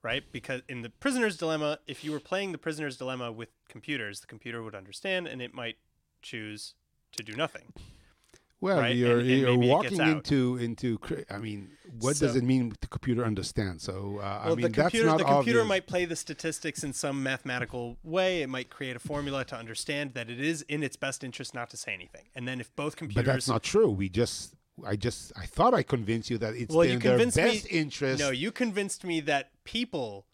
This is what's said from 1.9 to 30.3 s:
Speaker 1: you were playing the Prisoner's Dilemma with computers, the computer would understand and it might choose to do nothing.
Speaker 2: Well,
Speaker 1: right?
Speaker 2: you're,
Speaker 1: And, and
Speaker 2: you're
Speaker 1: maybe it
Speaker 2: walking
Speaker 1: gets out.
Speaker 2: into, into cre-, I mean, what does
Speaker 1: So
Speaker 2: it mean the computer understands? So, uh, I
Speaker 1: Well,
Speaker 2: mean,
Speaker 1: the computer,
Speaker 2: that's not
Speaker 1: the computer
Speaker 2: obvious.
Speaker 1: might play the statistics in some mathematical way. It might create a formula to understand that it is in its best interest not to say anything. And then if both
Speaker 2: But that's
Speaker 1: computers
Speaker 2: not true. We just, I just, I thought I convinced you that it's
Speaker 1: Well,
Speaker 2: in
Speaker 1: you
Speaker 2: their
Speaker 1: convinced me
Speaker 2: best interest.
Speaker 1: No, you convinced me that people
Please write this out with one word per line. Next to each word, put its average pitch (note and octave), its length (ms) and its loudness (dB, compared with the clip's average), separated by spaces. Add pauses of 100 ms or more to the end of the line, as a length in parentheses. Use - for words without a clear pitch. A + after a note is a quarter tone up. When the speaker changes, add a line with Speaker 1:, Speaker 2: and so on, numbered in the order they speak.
Speaker 1:
you D3+ 80 -4
were D3 80 -4
playing F#3+ 320 -4
the D3+ 60 -8
Prisoner's D3 380 -6
Dilemma B2+ 360 -6
with A2 160 -12 (200)
computers, A2+ 520 -8
the - 80 -20
computer A#2 340 -10
would G#2+ 140 -12
understand F3 500 -6
and B2+ 160 -10
it A#2+ 100 -10
might A#2 240 -8 (460)
choose G#2+ 520 -12 (420)
to A2+ 80 -6
do G#2+ 100 -12
nothing. - 380 -6 (880)
Speaker 2:
Well, F#3 160 2
Speaker 1:
right? B2 180 4
Speaker 2:
you're, A#2+ 220 6
Speaker 1:
And, B2 100 4
and C3 120 6
Speaker 2:
you're B2+ 100 4
Speaker 1:
maybe B2 160 6
it B2 40 8
Speaker 2:
walking D3+ 280 4
Speaker 1:
gets - 20 4
out. D#3 160 6
Speaker 2:
into, B2+ 400 2
into A#2 420 -2
cre-, - 300 -8
I G2 100 -8
mean, G#2 300 -8 (300)
what C3 180 2
does C#3 160 4
Speaker 1:
So C3 60 4
Speaker 2:
it A#2+ 60 2
mean B2 360 4
the - 60 -10
computer B2 380 0
understands? G2 580 -2
So, G2+ 400 -6
uh, G2 200 -4
I A2 40 -4
Speaker 1:
Well, A#2+ 100 2
Speaker 2:
mean, A#2+ 140 -2
Speaker 1:
the - 0 -
computer, F3+ 380 4
Speaker 2:
that's D#3+ 120 6
not D3 80 2
Speaker 1:
the C#3 60 8
computer A3+ 260 6
Speaker 2:
obvious. A3 80 2
Speaker 1:
might F#3+ 200 0
play F3+ 180 0
the E3 100 -4
statistics - 680 -6
in C#3 80 -4
some C#3 320 -2
mathematical B2 800 -4
way. F3+ 380 2
It C3+ 60 -4
might B2+ 220 -6
create C3 260 -8
a A#2+ 40 -12
formula C#3+ 460 -4
to C3 120 -10
understand B2+ 560 -6
that A#2 160 -6
it A#2+ 100 -8
is D3+ 220 -2
in D3 220 -4
its C3+ 120 -4
best - 280 -6
interest B2+ 300 -10
not A#2+ 160 -6
to - 60 -16
say - 160 -8
anything. F2+ 340 -14 (100)
And B2 120 -6
then B2+ 120 -6
if - 160 -12
both D3 180 -4
Speaker 2:
But - 60 -14
that's B2+ 140 -8
Speaker 1:
computers B2+ 340 2
Speaker 2:
not A2+ 160 2
true. G#3 260 6
We G2 180 0
just, A2 460 -2 (320)
I G2+ 80 -2
just, - 420 -4
I F#2+ 80 -10
thought A3+ 300 4
I E3 80 4
convinced A2+ 480 -2
you A#2+ 80 -2
that A2 160 -2
it's A#2+ 180 -6
Speaker 1:
Well, E3 100 8
Speaker 2:
in B2+ 100 6
Speaker 1:
you B2 80 2
Speaker 2:
their A2+ 180 4
Speaker 1:
convinced A#3+ 200 4
me D#3+ 40 4
Speaker 2:
best G#3+ 260 2
interest. C#3+ 520 0
Speaker 1:
No, C#3+ 100 2
you C#3+ 220 -2
convinced G3+ 520 -2
me E3+ 180 0
that C#3+ 280 0 (140)
people B2+ 680 -4